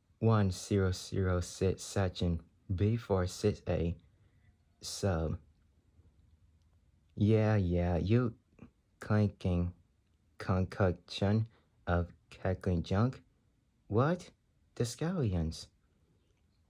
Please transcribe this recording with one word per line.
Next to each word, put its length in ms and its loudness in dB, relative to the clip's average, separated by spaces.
one 320 6
zero 400 2
zero 480 0
six 460 -2
section 560 -2
B 220 2
four 320 0
six 400 -2
A 280 0
sub. 580 -4
Yeah, 400 4
yeah, 440 2
you 360 0
clanking 720 0
concoction 1080 0
of 220 0
cackling 520 -2
junk. 400 0
What? 420 0
The 80 -2
scallions. 840 -4